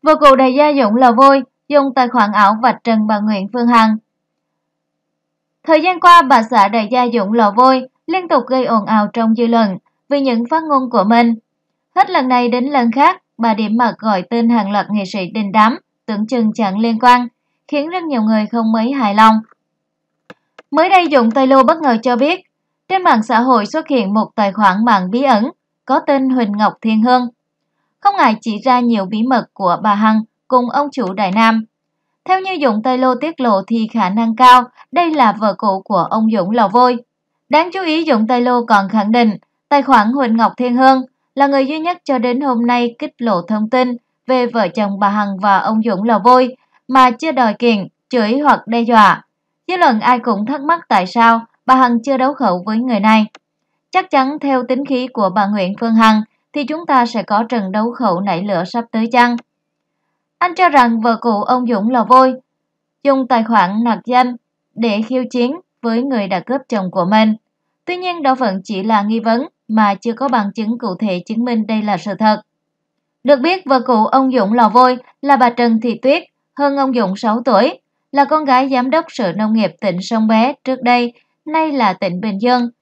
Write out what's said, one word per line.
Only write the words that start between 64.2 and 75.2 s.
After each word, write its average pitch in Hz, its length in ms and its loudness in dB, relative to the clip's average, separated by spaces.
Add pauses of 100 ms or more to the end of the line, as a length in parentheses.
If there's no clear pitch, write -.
để 220 260 -2
khiêu 254 300 -4
chiến 254 280 -4 (220)
với 233 220 -2
người 233 240 -4
đã 185 120 -4
cướp 262 300 -6
chồng 190 220 -4
của 180 140 -2
mình. 214 300 2 (500)
Tuy 359 120 -8
nhiên, 349 260 -8
đó 262 120 0
vẫn 202 280 -4
chỉ 196 200 -8
là 220 180 0
nghi 220 180 -2
vấn 233 280 -2 (200)
mà 214 280 0
chưa 226 180 -8
có 262 140 -6
bằng 214 280 -2
chứng 226 220 -6
cụ 247 220 -8
thể 185 260 -4
chứng 226 200 -6
minh 226 220 -4
đây 220 140 -4
là 208 160 -2
sự 196 220 -8
thật. 214 220 0 (840)
Được 269 160 4
biết, 359 260 -2
vợ 262 140 2
cũ 233 260 0
ông 262 260 0
Dũng 214 220 0
lò 233 160 2
vôi 254 280 2 (240)